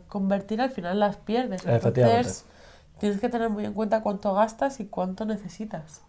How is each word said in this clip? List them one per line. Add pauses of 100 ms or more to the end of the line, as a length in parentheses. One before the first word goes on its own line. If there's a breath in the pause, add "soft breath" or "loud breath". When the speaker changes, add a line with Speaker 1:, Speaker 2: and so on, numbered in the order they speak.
Speaker 1:
convertir,
al
final
las
pierdes.
Speaker 2:
Efectivamente.
Speaker 1:
Entonces (540 soft breath)
tienes
que
tener
muy
en
cuenta
cuánto
gastas
y
cuánto
necesitas.